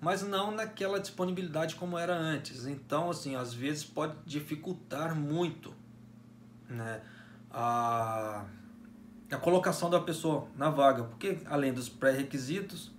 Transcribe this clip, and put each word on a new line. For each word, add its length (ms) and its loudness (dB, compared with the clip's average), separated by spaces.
mas 220 0
não 300 0
naquela 480 -2
disponibilidade 760 -2
como 240 -4
era 160 0
antes. 500 -2
Então, 460 -2
assim, 240 -4
às 180 -4
vezes 300 -2
pode 320 -2
dificultar 920 -4
muito, 580 0
né, 340 -6
a, 920 2
a 80 0
colocação 520 4
da 80 8
pessoa 480 2
na 140 4
vaga, 340 8
porque 420 -2
além 260 2
dos 160 -4
pré-requisitos 1120 0